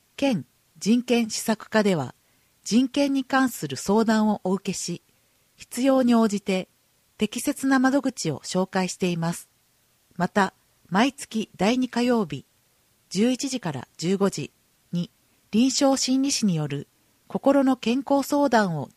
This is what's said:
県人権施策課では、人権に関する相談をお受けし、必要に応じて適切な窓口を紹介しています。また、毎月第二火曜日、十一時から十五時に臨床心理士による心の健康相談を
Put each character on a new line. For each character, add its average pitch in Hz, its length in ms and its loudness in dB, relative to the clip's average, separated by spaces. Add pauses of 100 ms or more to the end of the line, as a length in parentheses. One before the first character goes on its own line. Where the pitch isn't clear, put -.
(160)
県 247 300 0 (320)
人 233 260 2
権 233 260 0
施 - 120 -8
策 - 280 -4
課 214 140 2
で 196 120 2
は、 131 200 -4 (480)
人 247 240 2
権 277 260 0
に 269 100 0
関 262 260 0
す - 180 -8
る 135 100 -8
相 220 260 0
談 214 260 2
を 208 140 -2
お 185 100 -2
受 190 180 -6
け - 20 -6
し、 - 280 -8 (540)
必 - 280 -8
要 262 180 4
に 240 140 4
応 226 120 4
じ 196 140 -2
て 185 260 -4 (500)
適 220 220 -4
切 277 280 -4
な 269 120 4
窓 262 220 2
口 208 300 -4
を 127 80 -6
紹 - 280 -2
介 185 220 -2
し - 80 -10
て 185 100 -2
い 175 100 -2
ま 165 160 -2
す。 - 140 -12 (720)
ま 180 100 0
た、 190 260 0 (360)
毎 226 240 2
月 - 420 -8
第 226 220 2
二 254 120 -2
火 233 120 -2
曜 240 240 2
日、 143 200 -12 (640)
十 220 220 2
一 262 180 -4
時 262 100 -6
か 165 120 -6
ら 131 160 -10 (100)
十 185 200 -2
五 196 120 2
時 - 220 -8 (400)
に 175 200 -6 (400)
臨 233 160 4
床 269 300 2
心 262 240 0
理 277 100 0
士 - 140 -2
に 180 100 2
よ 151 120 -2
る 143 200 -8 (400)
心 277 360 2
の 262 140 2
健 254 300 -2
康 277 200 0
相 285 220 2
談 196 280 2
を 135 200 -6